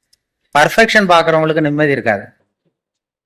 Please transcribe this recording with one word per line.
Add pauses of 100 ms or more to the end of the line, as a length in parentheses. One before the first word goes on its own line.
(540)
பர்ஃபெக்ஷன்
பார்க்கறவங்களுக்கு
நிம்மதி
இருக்காது. (1040)